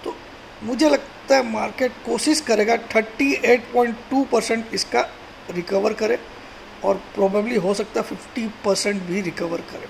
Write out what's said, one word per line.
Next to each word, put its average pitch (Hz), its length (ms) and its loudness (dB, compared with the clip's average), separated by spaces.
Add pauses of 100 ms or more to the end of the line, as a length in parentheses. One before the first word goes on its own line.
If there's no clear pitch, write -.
तो - 120 -6 (480)
मुझे 254 260 4
लगता - 460 2
है 240 160 4
मार्केट 214 400 -2 (140)
कोशिश 269 360 2
करेगा 220 360 4 (180)
थर्टी 226 360 2 (140)
एट 240 280 4
पॉइंट 240 220 2 (140)
टू 269 220 4
परसेंट 226 420 0
इसका 233 280 0 (500)
रिकवर 196 420 0
करे 214 260 0 (640)
और 190 180 2 (160)
probably 208 460 2
हो 196 100 2
सकता 220 260 -2
है 208 80 -2
फिफ्टी - 400 -8 (180)
परसेंट 202 380 0
भी 180 180 -2
रिकवर 170 400 -4 (100)
करे। - 180 -14